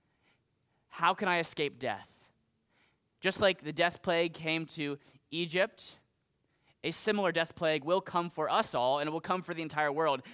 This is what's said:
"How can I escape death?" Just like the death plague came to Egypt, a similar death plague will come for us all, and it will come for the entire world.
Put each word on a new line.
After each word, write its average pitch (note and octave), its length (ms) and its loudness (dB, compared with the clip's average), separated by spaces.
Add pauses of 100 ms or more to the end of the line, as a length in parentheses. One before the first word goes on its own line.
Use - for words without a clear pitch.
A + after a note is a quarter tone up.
(880)
"How E3+ 240 4
can F#3+ 160 0
I F3 100 4
escape D3+ 400 -2
death?" A2+ 300 -4 (1120)
Just F#3+ 180 0
like F#3+ 240 4
the D3+ 100 -6
death E3+ 280 0
plague E3+ 320 2
came D#3+ 340 -4
to C#3+ 320 -6 (300)
Egypt, F3 640 -2 (880)
a D#3 80 -2
similar G3+ 400 0
death E3 240 0
plague D#3 300 0
will F3+ 160 2
come F3 280 -2
for D#3 200 -2
us F3 260 2
all, C3 240 2
and D3 80 -2
it D#3 40 -2
will D#3+ 100 -4
come F#3 220 -4
for F3 100 -8
the E3 80 -6
entire D3+ 320 0
world. C#3+ 300 2 (100)